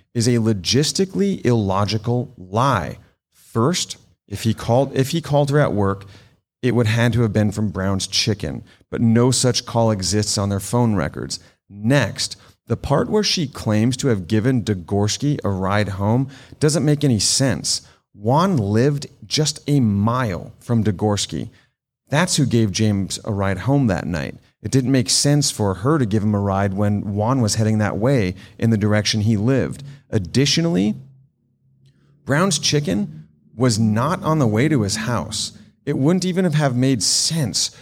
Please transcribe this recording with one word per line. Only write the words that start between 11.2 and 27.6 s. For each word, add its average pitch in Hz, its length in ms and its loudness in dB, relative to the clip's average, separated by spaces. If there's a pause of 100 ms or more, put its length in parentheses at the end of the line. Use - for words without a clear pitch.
Next, 104 680 -2 (300)
the 113 100 -2
part 180 320 -2
where 214 140 0
she 180 220 -2
claims 113 520 0
to 143 100 -2
have 95 220 -2
given 110 340 2
Degorski 104 800 -2
a 101 60 -2
ride 98 400 -2
home 107 400 0 (320)
doesn't 151 240 0
make 147 180 2
any 123 160 2
sense. - 640 -2 (320)
Juan 147 420 0
lived 123 520 0 (180)
just 147 420 -2
a 143 140 4
mile 107 800 0
from 117 260 0
Degorski. 98 640 -2 (600)
That's 170 260 0
who 143 100 2
gave 113 260 2
James 101 540 0
a 113 80 -4
ride 98 260 -2
home 135 280 2
that 87 180 0
night. 73 300 -6 (260)
It 107 80 -8
didn't 127 220 2
make 131 180 2
sense 143 400 2
for 101 240 0
her 107 240 0
to 131 80 2
give 104 160 0
him 104 140 0
a 101 40 0
ride 98 340 0
when 104 420 -2
Juan 120 260 0
was 104 140 0
heading 110 240 0